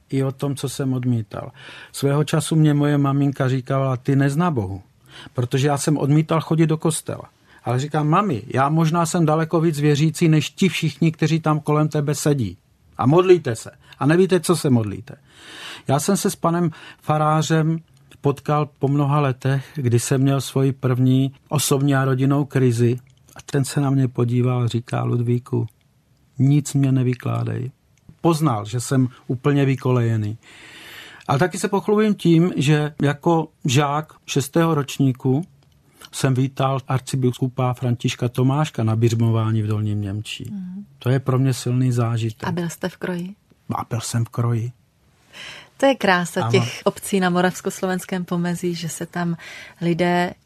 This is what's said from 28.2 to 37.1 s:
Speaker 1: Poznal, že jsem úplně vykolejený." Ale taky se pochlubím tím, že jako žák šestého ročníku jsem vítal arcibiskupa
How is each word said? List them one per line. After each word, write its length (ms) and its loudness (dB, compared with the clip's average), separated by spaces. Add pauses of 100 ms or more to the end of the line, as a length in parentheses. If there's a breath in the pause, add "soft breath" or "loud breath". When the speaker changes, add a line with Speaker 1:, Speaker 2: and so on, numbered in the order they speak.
Speaker 1:
Poznal, 440 0
že 160 -6
jsem 280 0 (180 loud breath)
úplně 380 0
vykolejený." 720 0 (920 loud breath)
Ale 100 2
taky 200 0
se 100 -4
pochlubím 460 2
tím, 420 4
že 460 2
jako 460 0 (160)
žák 480 0 (140)
šestého 480 0
ročníku 720 0 (680 loud breath)
jsem 220 0
vítal 540 -2
arcibiskupa 840 -2